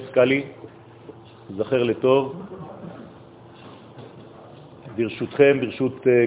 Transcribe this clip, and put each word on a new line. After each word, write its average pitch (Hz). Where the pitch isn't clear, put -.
סקאלי, 131
זכר 120
לטוב. 131
ברשותכם, 131
ברשות, 127
אה, 120